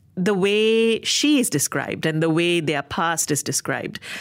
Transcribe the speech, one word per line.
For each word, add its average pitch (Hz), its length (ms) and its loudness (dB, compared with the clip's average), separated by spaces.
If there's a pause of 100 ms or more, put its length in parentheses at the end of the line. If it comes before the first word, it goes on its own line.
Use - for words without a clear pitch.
(160)
the 190 180 0
way 220 680 2
she 285 360 2
is - 100 0
described 135 560 -2
and 156 180 0
the 165 60 2
way 170 320 2
their 147 200 -2
past 165 500 -2
is 143 120 0
described, - 560 -6 (220)